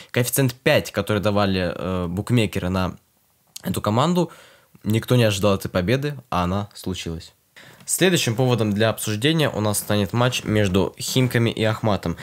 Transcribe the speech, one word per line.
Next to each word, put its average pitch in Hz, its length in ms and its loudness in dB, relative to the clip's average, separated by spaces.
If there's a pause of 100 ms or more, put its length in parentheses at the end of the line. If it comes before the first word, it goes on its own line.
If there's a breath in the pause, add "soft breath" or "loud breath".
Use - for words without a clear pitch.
(100)
Коэффициент 123 420 0
пять, 131 400 0
который 104 300 -2
давали, 98 520 0
э, 90 340 -4
букмекеры 98 600 -2
на 92 280 -2 (640)
эту - 180 -4
команду, 156 500 0 (520 loud breath)
никто 110 340 0
не 120 80 6
ожидал 101 300 2
этой - 160 -6
победы, 131 480 -2 (100)
а 117 160 0
она 98 300 -2
случилась. - 580 -10 (540 loud breath)
Следующим 165 480 2
поводом 117 380 2
для 110 160 2
обсуждения 127 640 0
у 98 100 -4
нас 107 180 0
станет 104 360 -2
матч 123 300 0
между 98 540 2
Химками 120 520 0
и - 140 -2
Ахматом. 107 580 -2